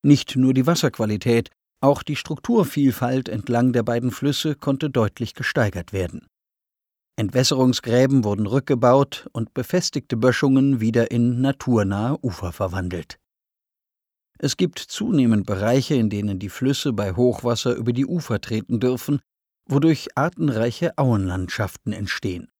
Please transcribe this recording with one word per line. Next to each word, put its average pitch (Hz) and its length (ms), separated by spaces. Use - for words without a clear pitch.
Nicht 143 340
nur 131 160
die 131 140
Wasserqualität, 117 800
auch 139 200
die 147 140
Strukturvielfalt 139 1120
entlang 117 460
der 120 100
beiden 117 280
Flüsse 143 440
konnte 139 340
deutlich 113 440
gesteigert 104 580
werden. 90 360
Entwässerungsgräben 127 1040
wurden 104 220
rückgebaut 131 840
und 113 220
befestigte 131 640
Böschungen 135 640
wieder 113 300
in 120 300
naturnahe 117 800
Ufer 95 280
verwandelt. 90 680
Es - 200
gibt - 220
zunehmend 123 680
Bereiche, 113 480
in 113 140
denen 101 300
die 98 100
Flüsse 131 440
bei 98 220
Hochwasser 120 580
über 120 200
die 135 120
Ufer 147 360
treten 110 400
dürfen, 127 400
wodurch 143 480
artenreiche 139 840
Auenlandschaften 98 960
entstehen. 92 560